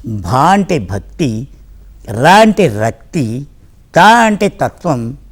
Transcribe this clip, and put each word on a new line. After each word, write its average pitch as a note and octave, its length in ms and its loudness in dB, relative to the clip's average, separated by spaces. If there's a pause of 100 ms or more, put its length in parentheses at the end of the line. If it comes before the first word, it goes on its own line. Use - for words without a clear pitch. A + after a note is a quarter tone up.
భా G#2 320 -6
అంటే F3+ 400 0
భక్తి, A2 680 -8 (720)
రా E3+ 120 6
అంటే G#3+ 340 4
రక్తి, A2+ 800 -6 (480)
తా E3+ 100 4
అంటే G#3+ 440 2
తత్వం B2 680 -6 (160)